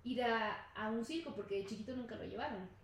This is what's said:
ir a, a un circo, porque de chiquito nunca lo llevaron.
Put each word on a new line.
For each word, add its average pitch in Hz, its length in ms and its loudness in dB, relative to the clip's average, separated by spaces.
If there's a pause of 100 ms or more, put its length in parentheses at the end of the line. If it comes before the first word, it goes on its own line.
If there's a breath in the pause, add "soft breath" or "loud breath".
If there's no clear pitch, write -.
ir 247 180 2
a, 220 340 6 (200)
a 214 140 0
un 226 140 2
circo, 320 300 -2
porque 196 260 -2
de 190 60 -2
chiquito 220 300 -4
nunca 226 200 -4
lo 190 80 -6
llevaron. 196 440 -2 (160)